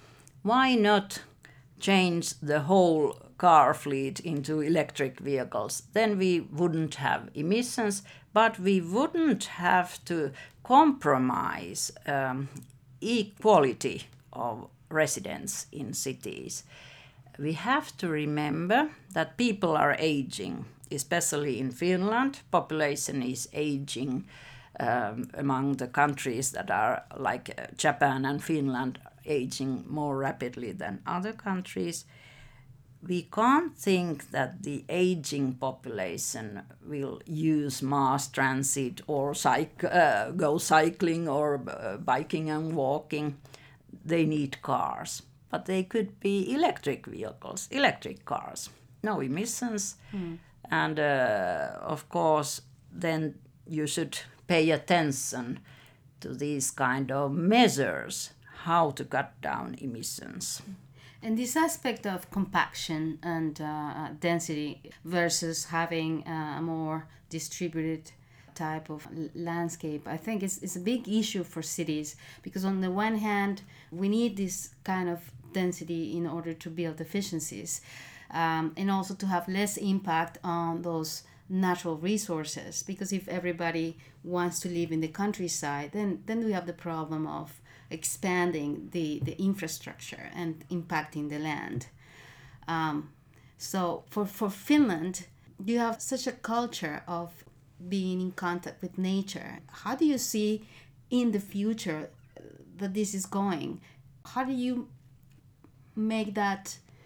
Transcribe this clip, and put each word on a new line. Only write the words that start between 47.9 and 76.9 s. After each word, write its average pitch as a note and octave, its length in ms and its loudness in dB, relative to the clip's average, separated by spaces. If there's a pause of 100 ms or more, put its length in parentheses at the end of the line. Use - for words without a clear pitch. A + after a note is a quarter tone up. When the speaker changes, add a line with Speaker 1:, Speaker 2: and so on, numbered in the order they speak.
Speaker 1:
cars, - 460 -6 (320)
no G#3 180 0
emissions. G3+ 760 -4 (140)
Speaker 2:
Hmm. F3 240 -6 (360)
Speaker 1:
And, D#3 280 0
uh, G2+ 800 2
of - 280 -6
course, D#3 540 2 (280)
then D#3+ 480 -2 (300)
you D3+ 180 -2
should D3 320 -4 (300)
pay E3 220 6
attention C#3+ 920 2 (600)
to - 140 -8
these C#3+ 380 -2
kind C3 400 0
of C#3 200 0
measures, C#3+ 960 4 (340)
how E3+ 280 4
to C#3 120 -8
cut - 360 -4
down B1+ 400 -4
emissions. - 840 -8 (600)
Speaker 2:
And A3+ 140 0
this B3 200 -2
aspect D#4+ 500 0
of F#3 240 -4
compaction D#3+ 920 0
and, D#3+ 380 -2
uh, D3+ 500 -6 (100)
density D#3+ 720 -2 (120)
versus E3+ 600 0
having, E3 600 -2
uh, D#3 320 -4
a D#3 40 -4
more D#3+ 460 -4 (220)
distributed D#3+ 840 -6 (420)
type D#3 360 -6
of D3+ 260 -10
l-, D#3+ 180 -6
landscape, E3+ 720 -4
I D#3+ 100 -6
think G#3 280 -4
it's, F#3+ 140 -4
it's F#3 180 -8
a F3+ 40 -6
big A#3 280 -2
issue G#3 340 0
for E3 200 -8
cities, D3+ 520 -4 (280)
because - 220 -6
on F#3+ 160 0
the F#3 100 0
one G#3+ 260 0
hand, G3+ 460 0 (280)
we F#3 180 -2
need A3 280 2
this F#3+ 380 -6 (100)
kind F#3 240 0
of E3+ 240 -4 (200)
density E3+ 640 -2
in E3+ 100 -2
order E3 280 -4
to E3 160 -10
build D#3+ 300 -4